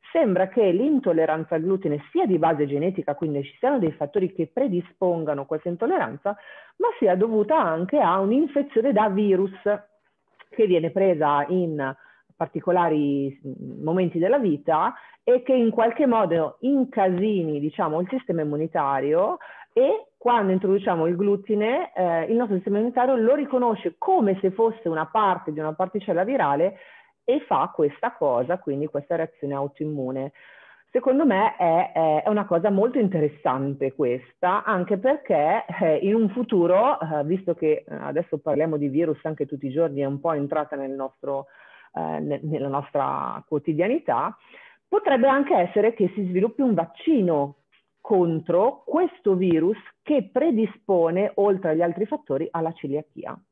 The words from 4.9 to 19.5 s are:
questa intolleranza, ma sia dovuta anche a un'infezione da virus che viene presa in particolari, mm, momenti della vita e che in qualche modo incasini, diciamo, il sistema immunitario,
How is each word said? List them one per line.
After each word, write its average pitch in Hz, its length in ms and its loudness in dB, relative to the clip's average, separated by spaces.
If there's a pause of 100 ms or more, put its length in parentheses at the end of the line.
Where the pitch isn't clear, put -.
questa 156 240 -6
intolleranza, 202 680 -4 (440)
ma 440 80 0 (120)
sia 190 160 4
dovuta 214 420 2
anche 185 420 0
a 185 200 4
un'infezione 277 720 0
da 214 180 2
virus 190 440 2 (960)
che 220 180 2
viene 165 240 2
presa 151 560 2
in 156 480 -2 (400)
particolari, 151 1080 0
mm, 135 380 -12
momenti 170 360 0
della 214 200 2
vita 165 540 0 (300)
e 247 200 4
che 269 100 2
in 233 180 4
qualche 220 340 2
modo 175 560 0
incasini, 196 1000 0
diciamo, 156 400 -2
il 180 100 -4
sistema 196 320 -4
immunitario, 151 960 -2 (360)